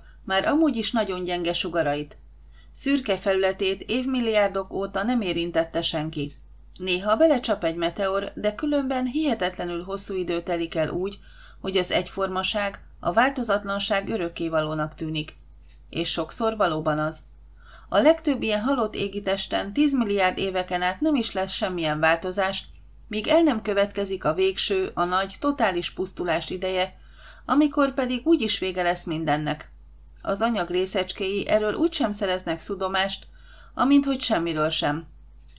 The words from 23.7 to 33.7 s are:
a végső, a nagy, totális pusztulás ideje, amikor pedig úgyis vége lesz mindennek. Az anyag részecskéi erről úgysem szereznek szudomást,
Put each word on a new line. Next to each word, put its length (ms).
a 100
végső, 600
a 100
nagy, 360
totális 500
pusztulás 600
ideje, 460
amikor 500
pedig 320
úgyis 320
vége 240
lesz 220
mindennek. 680
Az 200
anyag 260
részecskéi 800
erről 260
úgysem 380
szereznek 480
szudomást, 640